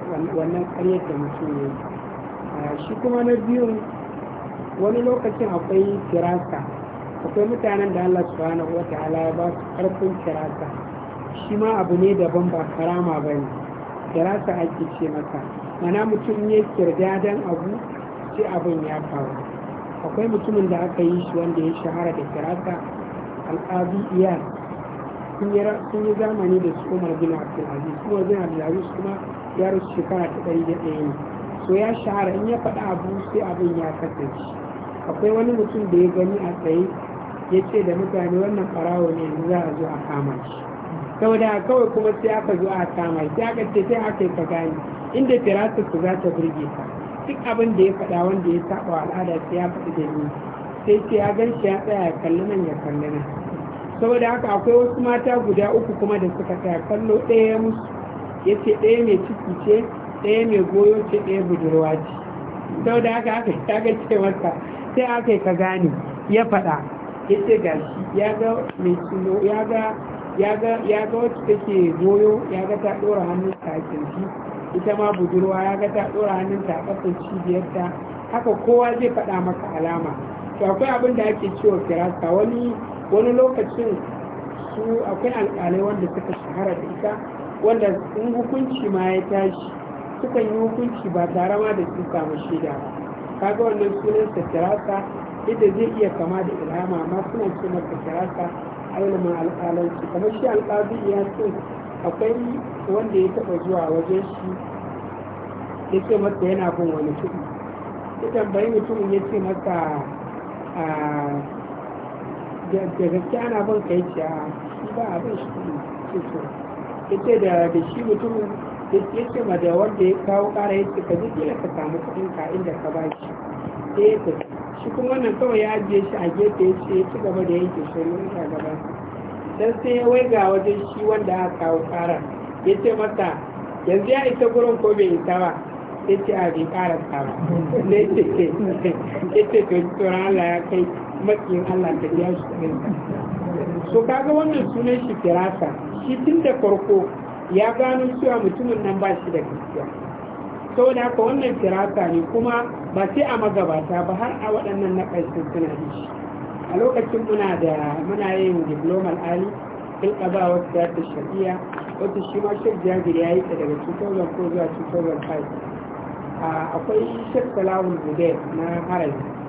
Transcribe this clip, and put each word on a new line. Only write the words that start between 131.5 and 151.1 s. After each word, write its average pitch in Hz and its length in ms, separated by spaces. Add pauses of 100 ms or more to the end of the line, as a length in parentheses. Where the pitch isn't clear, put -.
kawo 165 280
ƙara, 170 320 (440)
ya - 160
ce - 160
masa, 214 360 (540)
"Yanzu 196 260
ya 269 140
isa 247 240
gurin 233 320
ko 214 120
bai 202 180
isa 175 280
ba?" 180 160 (480)
Ya 196 160
ce, 196 160
"A, 185 180
bai 160 160
ƙarasa 170 520
ba." - 140 (460)
Sai 202 240
ya - 300
ce, 175 120 (800)
ya 427 180
ce, 226 160
"To, 180 160 (120)
tsoron 185 320
Allah 190 240
ya 175 180
kai 185 200 (360)
maƙiyin 190 460
Allah, 185 260
ka 156 180
biya 170 200
shi 175 160
kuɗin 160 300
ka." - 140 (960)
So 220 180
kaga 262 300
wannan 302 360
sunan 240 320
shi 240 140
firasa. 175 540 (300)
Shi 254 180
tun 320 260
da 254 120
farko 196 520 (400)
ya 208 260
gano 254 440
cewa 240 260
mutumin 214 400
nan 196 160
ba 190 160
shi 180 160
da 165 80
gaskiya. - 480 (840)
Saboda 247 320
haka 240 200